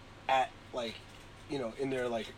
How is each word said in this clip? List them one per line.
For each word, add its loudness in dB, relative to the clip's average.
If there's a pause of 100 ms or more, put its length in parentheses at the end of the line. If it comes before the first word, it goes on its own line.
(280)
at, 8 (220)
like, -2 (560)
you 2
know, 0
in 2
their, 2
like, 2 (120)